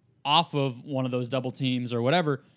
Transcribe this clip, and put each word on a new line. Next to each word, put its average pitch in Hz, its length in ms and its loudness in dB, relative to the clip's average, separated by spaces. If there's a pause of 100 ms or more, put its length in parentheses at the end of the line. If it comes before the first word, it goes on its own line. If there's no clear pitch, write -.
(240)
off 156 300 2
of 135 300 -2
one 131 200 -2
of 127 80 -2
those 123 160 -2
double 127 240 -2
teams 123 420 -2
or 117 80 0
whatever, 147 400 2 (140)